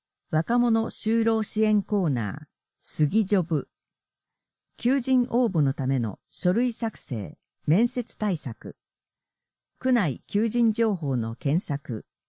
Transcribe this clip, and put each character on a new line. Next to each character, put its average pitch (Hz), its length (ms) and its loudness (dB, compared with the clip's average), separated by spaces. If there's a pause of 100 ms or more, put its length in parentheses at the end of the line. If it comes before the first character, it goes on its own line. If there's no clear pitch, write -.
(300)
ー。 156 60 0
若 233 220 0
者 226 320 2
就 226 340 0
労 226 180 0
支 214 200 -2
援 214 200 2
コ 202 220 -2
ー 160 60 2
ナ 113 320 -2
ー、 - 40 -20 (360)
ス - 240 -2
ギ 196 180 2
ジ 190 140 2
ョ 175 60 2
ブ。 160 260 -4 (1040)
求 262 240 0
人 254 300 2
応 240 180 2
募 170 140 2
の 135 100 2
た 131 140 -4
め 135 120 2
の 110 200 -2 (100)
書 - 240 0
類 240 220 0
作 - 240 -6
成、 101 400 -8 (280)
面 208 220 4
接 - 300 -6
対 202 180 -2
策。 107 400 -10 (1080)
区 254 100 2
内 175 340 0
求 220 220 0
人 226 260 2
情 220 200 0
報 143 220 -2
の 113 200 -2
検 151 280 0
索。 135 400 -6 (240)